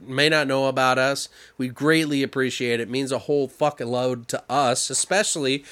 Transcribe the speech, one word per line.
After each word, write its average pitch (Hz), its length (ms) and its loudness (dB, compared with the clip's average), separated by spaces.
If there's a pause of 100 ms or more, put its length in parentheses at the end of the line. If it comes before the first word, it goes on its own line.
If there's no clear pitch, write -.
may 135 240 2
not 156 160 2
know 135 220 0
about 127 320 4
us. 135 300 0 (280)
We 127 120 -4
greatly 147 520 2
appreciate 127 540 -2
it. 117 60 -2
It 107 100 -8
means 131 200 -2
a 135 60 0
whole 143 300 0
fucking 147 400 -4
load 123 400 -2
to - 200 -6
us, 127 440 0
especially 139 800 0